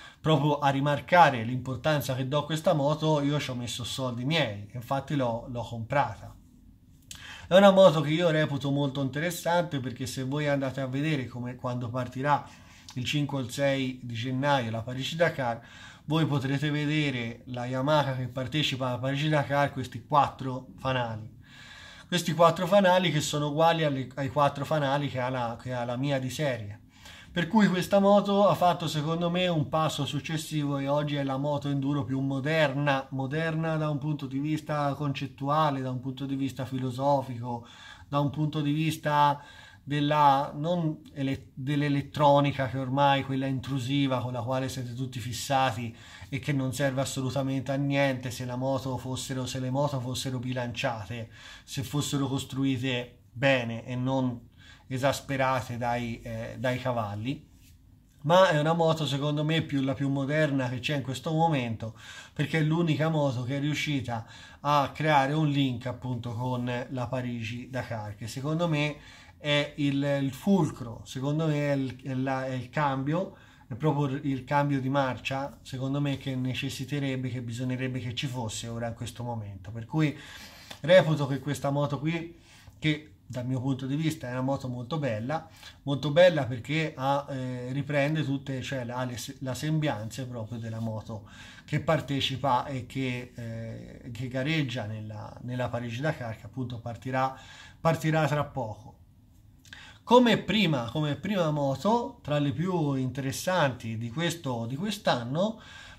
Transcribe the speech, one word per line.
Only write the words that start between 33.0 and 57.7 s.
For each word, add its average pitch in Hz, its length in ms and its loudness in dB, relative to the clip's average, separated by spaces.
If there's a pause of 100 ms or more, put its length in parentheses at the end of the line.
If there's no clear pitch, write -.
moderna 160 640 -2
da 151 140 0
un 147 80 -2
punto 147 280 -4
di 131 120 -6
vista 147 560 -2
concettuale, 139 880 0
da 127 80 -4
un 127 100 -4
punto 131 240 -6
di 135 120 -4
vista 135 280 -4
filosofico, 127 1040 -2 (420)
da 143 100 0
un 143 120 2
punto 156 320 0
di 143 100 2
vista 147 680 2 (460)
della, 147 640 4
non 156 460 -2 (140)
ele-, 135 400 -4
dell'elettronica 143 1160 4
che 131 80 -6
ormai 135 480 4
quella 135 220 -2
intrusiva 131 760 0
con 123 140 -4
la 120 80 -4
quale 131 260 -2
siete 123 240 -6
tutti 131 260 -6
fissati 120 760 -2 (320)
e 139 120 -4
che 147 120 -2
non 131 220 0
serve 135 260 0
assolutamente 135 720 -2
a 135 40 0
niente 139 540 2
se 127 140 -8
la 123 120 -6
moto 131 420 -2
fossero, 127 480 -6
se 131 140 -6
le 127 100 -4
moto 139 280 0
fossero 127 420 -4
bilanciate, 120 880 -4 (340)
se - 180 -6
fossero 139 460 -2
costruite 127 920 -2 (120)
bene 117 540 0
e 127 80 -6
non 127 440 0 (500)
esasperate 131 920 0
dai, 120 420 -2
eh, 117 380 -10
dai 127 200 0
cavalli. 117 680 -4 (800)